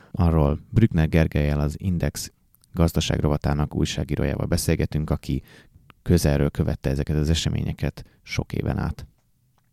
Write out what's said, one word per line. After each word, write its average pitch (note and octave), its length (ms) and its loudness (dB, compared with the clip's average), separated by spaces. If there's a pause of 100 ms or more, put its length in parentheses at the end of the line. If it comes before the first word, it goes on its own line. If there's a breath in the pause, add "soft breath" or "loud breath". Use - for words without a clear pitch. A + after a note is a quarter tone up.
(100)
arról D#2+ 500 4 (100)
Brückner E2+ 380 2
Gergellyel, D2 520 2
az D2 180 0
Index E2 540 -4 (400)
gazdaságrovatának D2 1000 0
újságírójával C#2+ 720 -2
beszélgetünk, D#2 640 0
aki C3 320 -4 (600 loud breath)
közelről D2 480 4
követte D2 400 -2
ezeket D2 260 -2
az D2+ 140 2
eseményeket D2+ 720 -2 (180 soft breath)
sok - 300 -6
éven - 260 -2
át. - 280 -6 (680)